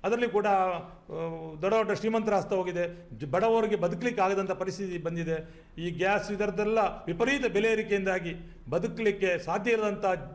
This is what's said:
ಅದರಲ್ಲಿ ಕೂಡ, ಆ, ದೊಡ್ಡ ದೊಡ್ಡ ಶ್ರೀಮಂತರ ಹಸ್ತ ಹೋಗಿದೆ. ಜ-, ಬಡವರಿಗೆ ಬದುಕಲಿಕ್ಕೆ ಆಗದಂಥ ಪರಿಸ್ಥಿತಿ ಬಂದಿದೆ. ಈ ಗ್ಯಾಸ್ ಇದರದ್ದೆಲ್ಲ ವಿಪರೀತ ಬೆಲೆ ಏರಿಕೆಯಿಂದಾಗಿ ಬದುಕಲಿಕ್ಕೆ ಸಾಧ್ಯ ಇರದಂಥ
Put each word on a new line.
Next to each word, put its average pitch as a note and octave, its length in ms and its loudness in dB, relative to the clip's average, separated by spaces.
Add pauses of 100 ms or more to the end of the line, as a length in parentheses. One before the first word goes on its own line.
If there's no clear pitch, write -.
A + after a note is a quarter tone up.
ಅದರಲ್ಲಿ A#3+ 240 2
ಕೂಡ, G3+ 180 2
ಆ, F#3 320 4 (800)
ದೊಡ್ಡ F#3+ 140 2
ದೊಡ್ಡ G#3+ 180 2
ಶ್ರೀಮಂತರ A3 420 0
ಹಸ್ತ F#3 180 0
ಹೋಗಿದೆ. F3 680 -2
ಜ-, D3+ 60 -8
ಬಡವರಿಗೆ G#3 520 2
ಬದುಕಲಿಕ್ಕೆ F3+ 460 0
ಆಗದಂಥ F#3+ 280 2
ಪರಿಸ್ಥಿತಿ F#3 480 -4
ಬಂದಿದೆ. E3 680 -4 (120)
ಈ E3+ 120 -4
ಗ್ಯಾಸ್ F#3+ 420 0
ಇದರದ್ದೆಲ್ಲ G#3 460 0
ವಿಪರೀತ A#3 680 0
ಬೆಲೆ G#3+ 260 2
ಏರಿಕೆಯಿಂದಾಗಿ F#3+ 640 0 (360)
ಬದುಕಲಿಕ್ಕೆ F#3+ 680 0
ಸಾಧ್ಯ G3 320 -2
ಇರದಂಥ G#3 360 0 (280)